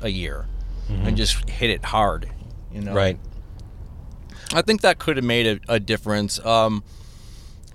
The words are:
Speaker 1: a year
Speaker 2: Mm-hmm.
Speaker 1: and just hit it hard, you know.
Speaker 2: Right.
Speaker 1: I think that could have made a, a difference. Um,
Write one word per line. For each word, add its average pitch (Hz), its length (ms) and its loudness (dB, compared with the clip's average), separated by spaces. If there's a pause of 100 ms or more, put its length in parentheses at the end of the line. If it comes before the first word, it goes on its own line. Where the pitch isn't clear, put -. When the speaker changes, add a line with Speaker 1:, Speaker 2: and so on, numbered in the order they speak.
Speaker 1:
a 113 80 -2
year 85 380 -4 (400)
Speaker 2:
Mm-hmm. 98 200 0
Speaker 1:
and 110 100 4
just - 320 2
hit 120 200 2
it 95 140 2
hard, 101 460 2 (420)
you 104 80 -8
know. 101 140 -4
Speaker 2:
Right. 98 260 4 (1300)
Speaker 1:
I 165 80 4
think 214 200 4
that 185 180 6
could 147 180 0
have 127 80 0
made 117 200 4
a, 110 280 2
a 113 80 6
difference. 104 640 0
Um, 110 380 4 (920)